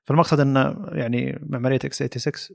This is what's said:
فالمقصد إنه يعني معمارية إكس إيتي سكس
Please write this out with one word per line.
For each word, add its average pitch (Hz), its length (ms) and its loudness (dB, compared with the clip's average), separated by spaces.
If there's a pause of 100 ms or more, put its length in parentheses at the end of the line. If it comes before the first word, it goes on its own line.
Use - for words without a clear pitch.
فالمقصد 156 360 4
إنه 135 480 2
يعني 127 520 -2 (100)
معمارية 131 360 0
إكس - 160 -6
إيتي 123 180 -4
سكس - 360 -6